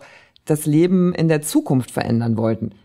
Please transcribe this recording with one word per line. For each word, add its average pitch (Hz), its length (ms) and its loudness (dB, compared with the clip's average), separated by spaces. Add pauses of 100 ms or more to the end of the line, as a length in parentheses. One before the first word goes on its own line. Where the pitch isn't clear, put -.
(460)
das 151 200 -2
Leben 175 480 2
in 165 140 0
der 156 140 2
Zukunft 151 500 -2
verändern 117 460 -2
wollten. 113 340 -2 (140)